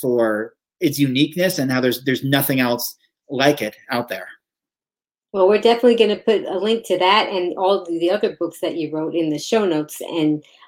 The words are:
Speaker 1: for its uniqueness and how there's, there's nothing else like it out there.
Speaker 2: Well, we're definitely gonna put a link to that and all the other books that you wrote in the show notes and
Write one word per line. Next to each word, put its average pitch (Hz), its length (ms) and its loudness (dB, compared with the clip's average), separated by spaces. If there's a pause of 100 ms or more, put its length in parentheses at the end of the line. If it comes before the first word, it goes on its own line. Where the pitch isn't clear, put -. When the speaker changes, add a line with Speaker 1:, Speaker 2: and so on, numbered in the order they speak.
Speaker 1:
for 113 520 0 (260)
its 143 180 -2
uniqueness 151 600 0
and 131 100 -2
how 127 120 0
there's, 123 240 -2
there's 131 180 -2
nothing 135 360 0
else 120 360 -2 (340)
like 143 320 2
it 110 140 -6 (160)
out 120 160 -4
there. 92 220 -10 (1040)
Speaker 2:
Well, 190 140 4
we're 208 140 4
definitely 233 360 6
gonna 214 180 0
put 202 300 0
a 170 120 -4
link 220 300 -2
to 185 100 0
that 190 320 2
and 180 260 -4
all 190 300 0
the 170 240 -2
other 202 300 -2
books 165 220 -6
that - 160 -6
you 151 140 -6
wrote 156 220 -6
in 165 160 -2
the 151 80 -2
show 214 280 -2
notes 151 360 -4
and 151 420 -2 (240)